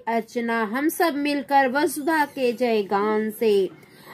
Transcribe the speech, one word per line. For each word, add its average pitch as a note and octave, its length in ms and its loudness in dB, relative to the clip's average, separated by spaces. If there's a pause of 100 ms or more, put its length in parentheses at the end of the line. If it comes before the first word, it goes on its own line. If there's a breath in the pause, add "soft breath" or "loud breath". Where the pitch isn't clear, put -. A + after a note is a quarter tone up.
अर्चना A3+ 560 -2
हम B3+ 260 -2
सब E4 260 0
मिलकर C#4 540 2
वसुधा D4 560 0
के C4 280 -2
जय A3+ 300 0
गान G#3+ 480 0
से। G3+ 380 2 (440 loud breath)